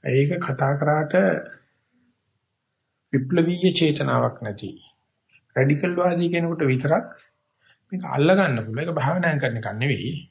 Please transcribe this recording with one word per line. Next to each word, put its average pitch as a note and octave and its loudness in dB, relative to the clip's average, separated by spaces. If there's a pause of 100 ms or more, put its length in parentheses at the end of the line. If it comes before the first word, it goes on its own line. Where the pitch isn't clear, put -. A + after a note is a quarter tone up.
ඒක C#3 2
කතා C3+ -2
කරාට D3+ 0 (2000)
විප්ලවීය E3+ 2
චේතනාවක් C3+ 0
නැති, G#2 -10 (840)
රැඩිකල් C#3+ 2
වාදී F3 2
කෙනෙකුට E3+ 0
විතරක් C#3 0 (840)
මේක F#3 -8
අල්ල C#3+ 2
ගන්න F#3 4
පුළුවන්. A2 -6
ඒක E3 -4
භාවනා D#3+ 0
කරන C3 -2
එකක් A2 -6
නෙවෙයි. A#2 -4 (180)